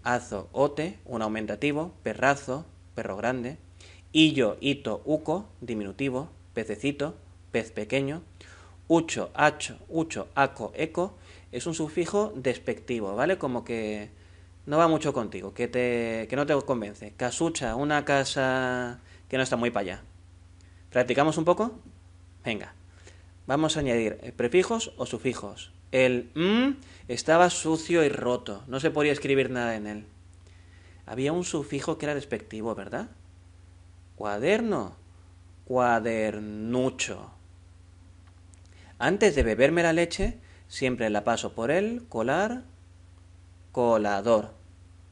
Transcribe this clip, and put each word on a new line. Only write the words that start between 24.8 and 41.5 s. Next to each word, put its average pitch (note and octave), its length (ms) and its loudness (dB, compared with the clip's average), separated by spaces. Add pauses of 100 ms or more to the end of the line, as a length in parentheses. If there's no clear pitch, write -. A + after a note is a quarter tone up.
o B2 80 -4
sufijos. A2 640 -6 (200)
El B2+ 440 4
m A3+ 400 2 (320)
estaba D#3+ 420 4
sucio D#3+ 540 2
y C#3 60 4
roto. A#2+ 580 -2
No B2+ 120 -6
se D3 120 2
podía D3 200 2
escribir C3+ 380 2
nada A#2+ 260 -2
en G#2 120 -8
él. G#2+ 180 -10 (1000)
Había C3+ 260 -2
un F3 120 -2
sufijo D3 540 -4
que D3 80 -6
era D3 100 -2
despectivo, A2 600 -6
¿verdad? G2+ 340 -8 (1080)
Cuaderno. C3+ 800 0 (720)
Cuadernucho. A2+ 1700 0 (1700)
Antes F3+ 380 4
de C3 80 4
beberme C3+ 400 6
la E3 100 4
leche, E3+ 460 0 (280)
siempre A#2+ 420 0
la G#2 140 2
paso A2+ 300 0